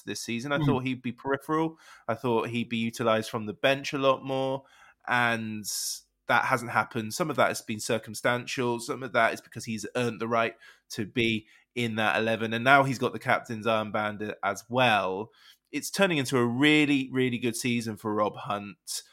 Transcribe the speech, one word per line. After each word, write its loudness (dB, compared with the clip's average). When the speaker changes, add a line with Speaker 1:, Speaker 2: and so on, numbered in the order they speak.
Speaker 1:
this -6
season. -6
I 0
Speaker 2:
Hmm. 2
Speaker 1:
thought 4
he'd -4
be -6
peripheral. -2
I 0
thought 0
he'd -4
be -2
utilised 0
from -6
the -6
bench 0
a -2
lot 2
more, -4
and 0
that 4
hasn't 0
happened. -2
Some -2
of -4
that 6
has -4
been -8
circumstantial. -2
Some -8
of -10
that 4
is -8
because -14
he's -6
earned -2
the -4
right 2
to -6
be 0
in -2
that 4
eleven, 0
and -2
now 8
he's 0
got 0
the -6
captain's 0
armband 0
as -2
well. 2
It's -8
turning 2
into 0
a 4
really, 4
really 0
good -2
season -2
for -4
Rob 0
Hunt, -8